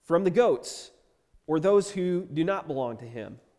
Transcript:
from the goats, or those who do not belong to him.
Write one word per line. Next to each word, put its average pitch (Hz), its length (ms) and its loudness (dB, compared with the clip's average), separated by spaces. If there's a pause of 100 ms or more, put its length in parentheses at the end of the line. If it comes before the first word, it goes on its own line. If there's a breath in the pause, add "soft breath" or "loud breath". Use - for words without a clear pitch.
from 170 200 2
the 185 60 2
goats, 175 600 0 (560)
or 160 100 0
those 196 320 4
who 180 320 -2 (100)
do 156 120 0
not 190 220 -4
belong 127 320 -4
to 117 60 -16
him. 113 340 -12 (200)